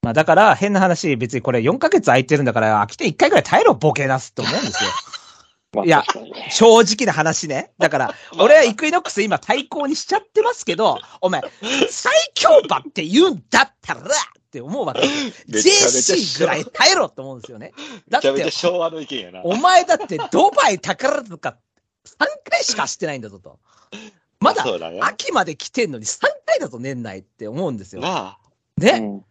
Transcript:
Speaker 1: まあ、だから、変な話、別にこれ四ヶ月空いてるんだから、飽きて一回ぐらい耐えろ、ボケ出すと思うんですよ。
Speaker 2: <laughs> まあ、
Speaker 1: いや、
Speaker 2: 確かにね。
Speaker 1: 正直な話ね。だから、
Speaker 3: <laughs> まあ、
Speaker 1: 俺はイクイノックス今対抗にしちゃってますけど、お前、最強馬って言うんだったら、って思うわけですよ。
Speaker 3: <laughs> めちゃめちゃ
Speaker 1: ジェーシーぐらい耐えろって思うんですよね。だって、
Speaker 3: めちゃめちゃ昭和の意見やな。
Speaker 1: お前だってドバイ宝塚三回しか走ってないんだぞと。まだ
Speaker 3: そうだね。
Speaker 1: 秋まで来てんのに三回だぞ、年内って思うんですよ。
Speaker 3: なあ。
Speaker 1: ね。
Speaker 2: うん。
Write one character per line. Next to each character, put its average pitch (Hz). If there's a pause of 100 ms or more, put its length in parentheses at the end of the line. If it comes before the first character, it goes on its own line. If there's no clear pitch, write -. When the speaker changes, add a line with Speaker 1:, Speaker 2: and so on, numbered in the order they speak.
Speaker 1:
ま 120
あ、 -
だ 156
か 160
ら、 196
変 202
な 196
話、 170
別 117
に 123
こ 131
れ 123
四 123
ヶ -
月 381
空 127
い 131
て 151
る 143
ん 131
だ 120
か 113
ら、 107
飽 -
き -
て 320
一 170
回 -
ぐ 381
ら -
い -
耐 -
え 220
ろ、 202
ボ 147
ケ 143
出 135
す -
と -
思 -
う 185
ん -
で -
す 784
よ。 1077 (420)
Speaker 2:
<laughs> -
ま 104
あ、 -
Speaker 1:
い 175
や、 151
Speaker 2:
確 -
か -
に -
ね。 -
Speaker 1:
正 226
直 214
な 185
話 156
ね。 139
だ 170
か 147
ら、 127 (180)
Speaker 3:
<laughs> -
ま 165
あ、 -
Speaker 1:
俺 262
は 320
イ 233
ク 302
イ 302
ノ 349
ッ -
ク -
ス -
今 196
対 262
抗 294
に 294
し -
ち -
ゃ 403
っ 415
て -
ま 466
す -
け 170
ど、 170 (220)
お 185
前、 175 (480)
最 - (220)
強 640
馬 -
っ -
て 196
言 214
う 370
ん 175
だ 247
っ - (100)
た 170
ら、 - (480)
っ -
て 123
思 202
う 185
わ 131
け -
で -
す 285
よ。 285
Speaker 3:
<laughs> -
め 107
ち 339
ゃ 403
め -
ち 262
ゃ -
Speaker 1:
ジ -
ェ -
ー -
シ 165
ー -
ぐ 160
ら 135
い 151
耐 285
え -
ろ 330
っ 160
て -
思 135
う 127
ん -
で 110
す 131
よ 113
ね。 139 (360)
だ 247
っ 294
て、 190
Speaker 3:
め 269
ち -
ゃ -
め -
ち -
ゃ -
昭 175
和 165
の 160
意 139
見 131
や 90
な。 92
Speaker 1:
お 180
前 359
だ 359
っ -
て 170 (120)
ド 392
バ 277
イ 190
宝 285
塚 170 (460)
三 - (200)
回 679
し 247
か 196
走 131
っ -
て 175
な 151
い 135
ん 120
だ 110
ぞ 98
と。 80 (840)
ま 311
だ -
Speaker 3:
そ 107
う -
だ 82
ね。 87
Speaker 1:
秋 427
ま 226
で 165
来 -
て 233
ん 165
の 127
に 110
三 - (160)
回 622
だ 285
ぞ、 120
年 127
内 98
っ 95
て -
思 151
う 143
ん 117
で 95
す 87
よ。 92
Speaker 3:
な 147
あ。 120 (400)
Speaker 1:
ね。 202
Speaker 2:
う 226 (160)
ん。 -